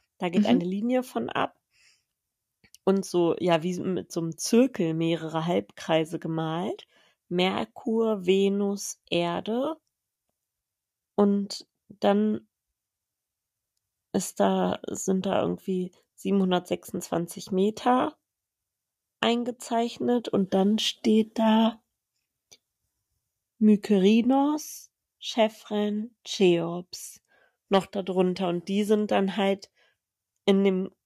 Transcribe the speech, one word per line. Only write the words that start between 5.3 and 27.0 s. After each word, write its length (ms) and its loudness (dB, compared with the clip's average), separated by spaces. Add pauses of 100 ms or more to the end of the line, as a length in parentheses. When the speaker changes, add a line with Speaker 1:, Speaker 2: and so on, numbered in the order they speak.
Speaker 1:
Halbkreise 720 -2
gemalt. 680 -6 (400)
Merkur, 960 -2
Venus, 760 0 (120)
Erde. 640 -2 (1400)
Und 540 0 (200)
dann 600 0 (1600)
ist 280 -4
da, 480 0
sind 400 -4
da 140 0
irgendwie 500 -4 (240)
siebenhundertsechsundzwanzig 1400 -2
Meter 640 0 (1040)
eingezeichnet 1120 -2
und 240 0
dann 260 4
steht 580 0
da 440 2 (1800)
Mykerinos, 1300 2 (280)
Chephren, 1040 -4
Cheops 1000 -2 (480)